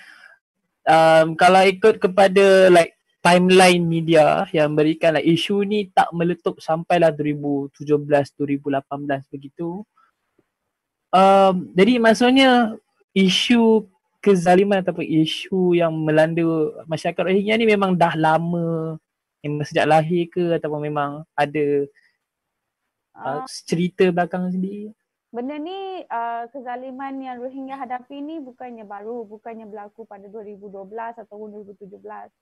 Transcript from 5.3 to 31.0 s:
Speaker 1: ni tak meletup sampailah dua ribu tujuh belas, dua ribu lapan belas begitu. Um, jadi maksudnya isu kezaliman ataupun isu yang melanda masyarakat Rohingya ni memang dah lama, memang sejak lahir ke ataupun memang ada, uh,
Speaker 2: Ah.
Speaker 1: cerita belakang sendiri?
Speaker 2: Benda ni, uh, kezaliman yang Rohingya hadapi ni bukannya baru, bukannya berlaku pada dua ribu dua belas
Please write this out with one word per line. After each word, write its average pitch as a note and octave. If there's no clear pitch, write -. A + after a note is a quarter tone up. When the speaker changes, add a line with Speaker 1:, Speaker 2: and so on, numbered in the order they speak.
Speaker 1:
ni G3+
tak -
meletup E3+
sampailah E3
dua D3
ribu C#3+
tujuh D3
belas, C#3+
dua C#3+
ribu C#3+
lapan C#3+
belas C#3
begitu. E3+
Um, F#3+
jadi A3
maksudnya B3
isu A3
kezaliman F#3+
ataupun E3+
isu E3+
yang E3
melanda D#3
masyarakat E3+
Rohingya G3
ni A3
memang G3
dah E3
lama, D#3+
memang D3
sejak D#3+
lahir D#3+
ke E3+
ataupun D3+
memang D3
ada, C#3+
uh, C#3
Speaker 2:
Ah. -
Speaker 1:
cerita F3+
belakang F3+
sendiri? G3
Speaker 2:
Benda B3+
ni, F#4
uh, A#3
kezaliman B3+
yang B3+
Rohingya C4+
hadapi B3
ni D4+
bukannya B3
baru, G#3
bukannya A3
berlaku G#3
pada G3+
dua G#3
ribu G#3
dua G3
belas A3+